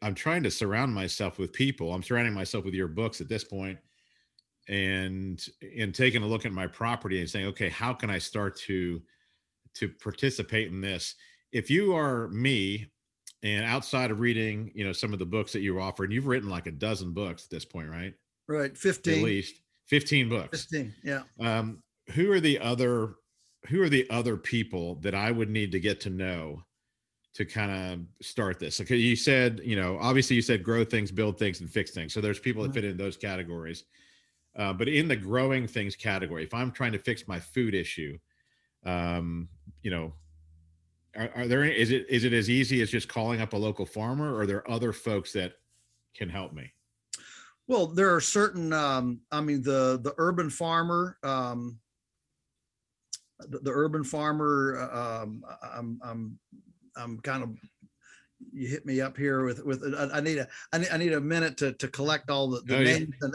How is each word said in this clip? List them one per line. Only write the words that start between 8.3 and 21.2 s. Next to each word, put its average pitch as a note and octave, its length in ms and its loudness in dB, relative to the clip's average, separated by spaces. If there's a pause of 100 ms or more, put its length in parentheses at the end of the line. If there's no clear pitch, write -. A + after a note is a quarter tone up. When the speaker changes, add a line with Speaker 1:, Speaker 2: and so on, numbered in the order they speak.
Speaker 1:
to, F2 340 -2 (720)
to A2+ 120 -2
participate A2 800 -2
in F#2+ 140 -6
this?" F#2+ 340 -6 (380)
If A#2 160 -2
you F#3 260 4
are C3 320 0
me, G#2+ 600 0 (560)
and G#2 200 0
outside B2+ 480 0
of G#2 80 -2
reading, A2 560 0
you G#2 80 -4
know, F#2+ 80 -2
some G#2 220 -4
of F#2+ 60 -4
the F2+ 60 -2
books G#2 280 -2
that G#2 80 -2
you F#2+ 180 0
offer, F#2+ 240 -4
and G2 80 -2
you've C3 160 0
written, B2 220 0
like, F2 180 -4
a E2 40 -6
dozen F#2 420 -4
books F2+ 320 -6
at - 40 -20
this D#2+ 140 -8
point, D#2 260 -10
right? F2 240 -10 (360)
Speaker 2:
Right, D3 220 -2
Speaker 1:
At - 60 -20
Speaker 2:
fifteen. E3 460 2
Speaker 1:
least G2 320 0 (300)
fifteen C#3+ 420 4
books. A2 380 -2
Speaker 2:
Fifteen, C3 360 -6
yeah. C#3 220 -4 (160)